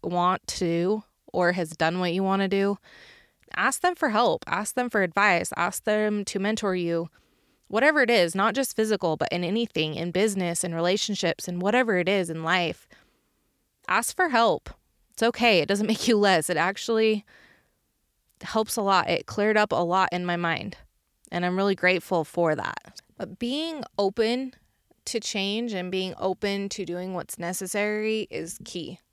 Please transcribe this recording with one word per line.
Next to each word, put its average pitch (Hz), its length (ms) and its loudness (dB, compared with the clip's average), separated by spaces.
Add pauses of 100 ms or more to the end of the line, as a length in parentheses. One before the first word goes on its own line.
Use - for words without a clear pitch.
want 175 460 0
to - 100 -8
do 180 460 0 (280)
or 175 200 2
has 180 180 -2
done 165 280 0
what 180 140 0
you 190 100 0
wanna 190 260 2
do. 196 300 0 (800)
Ask 233 260 0
them 359 120 2
for 302 160 0
help. 214 360 2
Ask 196 280 -4
them 247 160 -2
for 202 120 2
advice. 180 540 2
Ask - 280 -2
them 214 420 0
to - 120 -6
mentor 202 360 0
you. 170 340 -2 (600)
Whatever 277 340 4
it 233 80 2
is, 180 240 4
not 196 200 2
just 262 220 -2
physical, 208 400 0
but - 160 -2
in 180 100 -2
anything, 175 520 -2
in 170 160 -4
business, 185 540 0
in 175 100 -4
relationships, 180 760 -2
in 175 120 -6
whatever 220 380 2
it 175 100 0
is 185 220 0
in 160 120 -6
life. 170 460 -2 (1000)
Ask 220 260 0
for 359 140 2
help. 233 420 2 (420)
It's - 100 -4
okay. 226 380 4
It 143 80 0
doesn't 202 180 0
<laughs> - 20 0
make 214 180 -2
you 233 100 6
less. 190 340 4
It 165 60 0
actually 220 680 0 (1160)
helps - 340 -2
a 226 60 -2
lot. 196 260 4
It - 180 -4
cleared 214 300 0
up 208 160 2
a - 40 2
lot 175 360 2
in 180 140 -4
my 175 100 -2
mind, 170 400 -4 (540)
and 175 160 -4
I'm 180 100 -2
really 196 180 2
grateful 180 500 0
for 165 300 0
that. - 460 -8 (160)
But 185 220 -12
being 294 460 -6 (140)
open 233 560 0 (520)
to 233 140 -4
change 214 520 -4
and 180 180 -6
being 185 280 -4
open 196 520 -2
to 202 140 -8
doing 180 300 -6
what's - 240 -8
necessary 208 920 -4
is 165 340 -10
key. - 360 -12 (120)